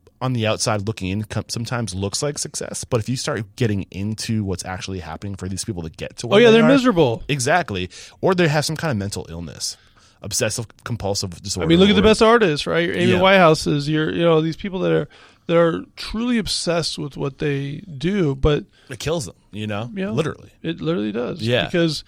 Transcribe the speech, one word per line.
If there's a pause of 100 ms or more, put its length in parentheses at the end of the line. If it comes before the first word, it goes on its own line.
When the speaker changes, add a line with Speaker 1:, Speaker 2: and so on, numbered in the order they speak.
(220)
Speaker 1:
on
the
outside
looking
in
com-,
sometimes
looks
like
success,
but
if
you
start
getting
into
what's
actually
happening
for
these
people
to
get
to
where
Speaker 2:
Oh,
yeah,
Speaker 1:
they
Speaker 2:
they're
Speaker 1:
are
Speaker 2:
miserable.
Speaker 1:
Exactly. (300)
Or
they
have
some
kind
of
mental
illness. (460)
Obsessive (160)
compulsive
disorder
Speaker 2:
I
mean,
look
at
the
Speaker 1:
or
Speaker 2:
best
artists,
right?
Amy
Speaker 1:
Yeah.
Speaker 2:
Winehouse's,
your,
you
know,
these
people
that
are, (380)
that
are (140)
truly
obsessed
with
what
they (160)
do,
but (240)
Speaker 1:
It
kills
them, (180)
you
know?
Speaker 2:
Yeah.
Speaker 1:
Literally. (100)
Speaker 2:
It
literally
does.
Speaker 1:
Yeah.
Speaker 2:
Because